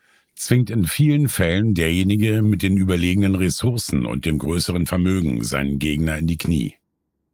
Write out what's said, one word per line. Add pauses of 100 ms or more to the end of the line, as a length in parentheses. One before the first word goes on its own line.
(360)
zwingt
in
vielen
Fällen
derjenige
mit
den
überlegenen
Ressourcen
und
dem
größeren
Vermögen
seinen
Gegner
in
die
Knie. (600)